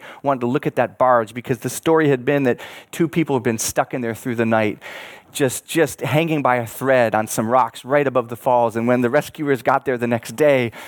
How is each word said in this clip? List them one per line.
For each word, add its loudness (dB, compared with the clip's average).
wanted 0
to -2
look -2
at -4
that 0
barge 2
because -6
the -6
story 2
had 2
been 0
that 0
two -2
people -2
had 0
been 0
stuck -4
in -6
there -4
through -8
the 0
night, 0
just, -2
just 0
hanging 0
by 2
a -2
thread 2
on 0
some -2
rocks 0
right 2
above -2
the -10
falls. 2
And -2
when 2
the 2
rescuers -2
got 2
there -2
the -2
next -4
day, 4